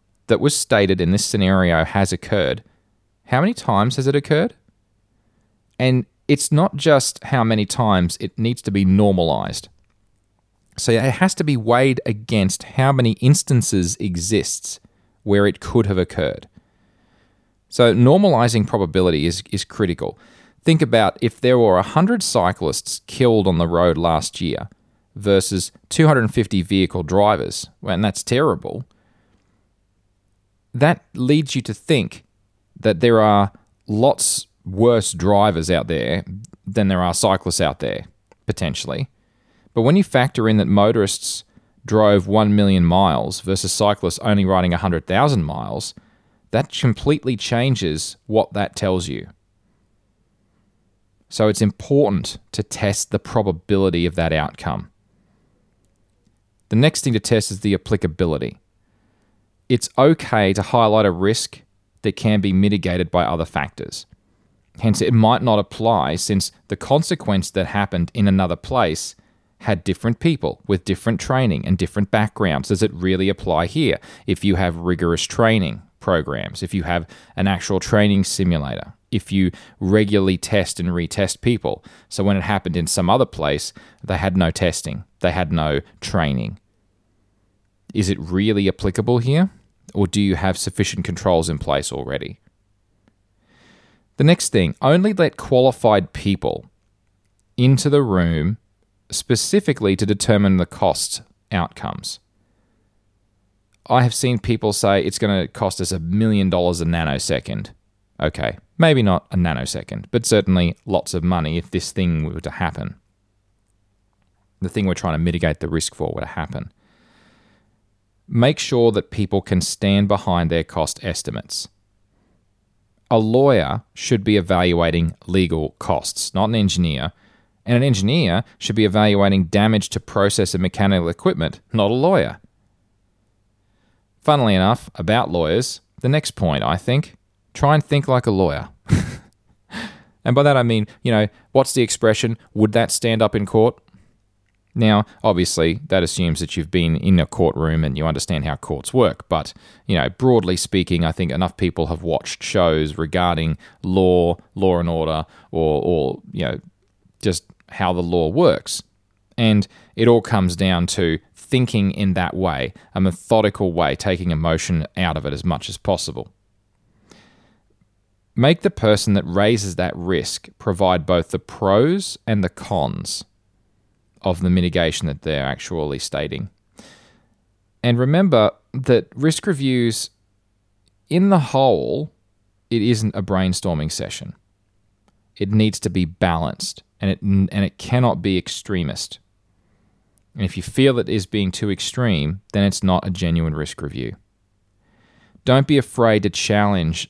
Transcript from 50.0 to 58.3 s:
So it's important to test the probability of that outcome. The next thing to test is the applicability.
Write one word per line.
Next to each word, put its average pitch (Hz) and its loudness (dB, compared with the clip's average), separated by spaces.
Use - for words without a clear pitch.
So - -2
it's 107 0
important 104 0
to - -6
test - -4
the 107 -2
probability 95 0
of 82 -4
that 82 0
outcome. 76 -4
The 107 0
next 147 2
thing 131 -2
to 110 0
test 110 0
is 95 -10
the 101 0
applicability. 80 -4